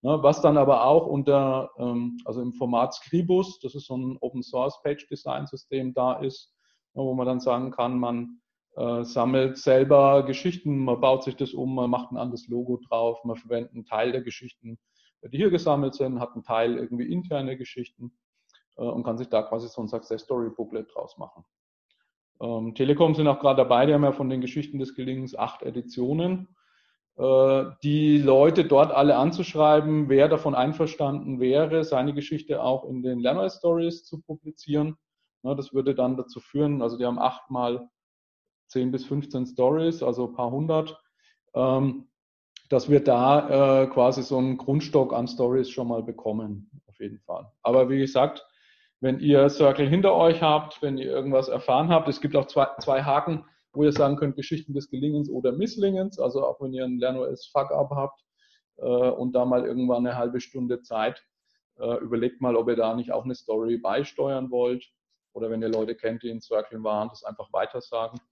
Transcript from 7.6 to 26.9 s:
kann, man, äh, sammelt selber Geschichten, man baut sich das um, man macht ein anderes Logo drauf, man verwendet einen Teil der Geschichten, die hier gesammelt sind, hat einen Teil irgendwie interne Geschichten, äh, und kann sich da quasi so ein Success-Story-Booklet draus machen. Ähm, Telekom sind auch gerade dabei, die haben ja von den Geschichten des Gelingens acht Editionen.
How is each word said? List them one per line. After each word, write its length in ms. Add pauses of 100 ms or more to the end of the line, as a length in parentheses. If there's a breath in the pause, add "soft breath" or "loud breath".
kann, 300
man, 400 (340)
äh, 300
sammelt 540
selber 680
Geschichten, 600
man 160
baut 220
sich 140
das 180
um, 220
man 140
macht 200
ein 60
anderes 320
Logo 300 (100)
drauf, 340
man 140
verwendet 380
einen 100
Teil 260
der 120
Geschichten, 560 (440)
die 140
hier 140
gesammelt 440
sind, 240
hat 140
einen 100
Teil 360
irgendwie 340
interne 440
Geschichten, 600 (600)
äh, 40
und 220
kann 140
sich 100
da 140
quasi 260
so 140
ein 60
Success-Story-Booklet 1040
draus 260
machen. 260 (960)
Ähm, 340
Telekom 400
sind 140
auch 100
gerade 200
dabei, 280
die 80
haben 100
ja 80
von 180
den 100
Geschichten 380
des 160
Gelingens 420
acht 260
Editionen. 960 (600)